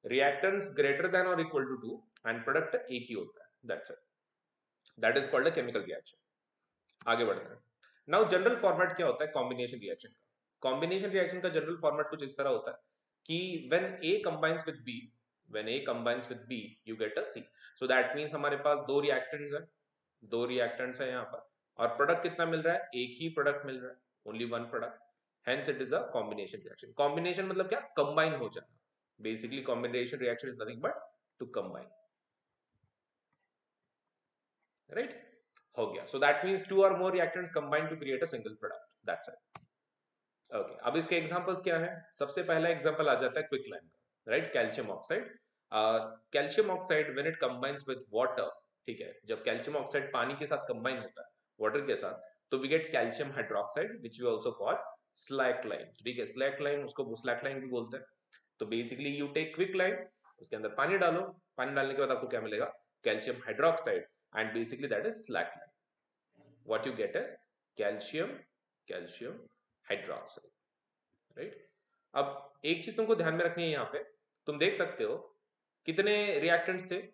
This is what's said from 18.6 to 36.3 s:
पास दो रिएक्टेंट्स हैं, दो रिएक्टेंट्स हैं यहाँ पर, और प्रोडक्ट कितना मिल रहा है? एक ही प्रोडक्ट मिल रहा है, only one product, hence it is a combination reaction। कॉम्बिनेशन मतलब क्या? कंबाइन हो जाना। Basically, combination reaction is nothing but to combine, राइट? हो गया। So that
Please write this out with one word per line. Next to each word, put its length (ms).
पास 200
दो 140
रिएक्टेंट्स 540
हैं, 80
दो 240
रिएक्टेंट्स 540
हैं 80
यहाँ 240
पर, 100
और 180
प्रोडक्ट 260
कितना 240
मिल 160
रहा 120
है? 60
एक 240
ही 80
प्रोडक्ट 280
मिल 140
रहा 100
है, 60
only 260
one 220
product, 280
hence 260
it 140
is 120
a 20
combination 520
reaction। 340
कॉम्बिनेशन 460
मतलब 220
क्या? 120
कंबाइन 360
हो 200
जाना। 180
Basically, 480
combination 560
reaction 300
is 100
nothing 240
but 160
to 180
combine, 320
राइट? 300
हो 160
गया। 140
So 180
that 220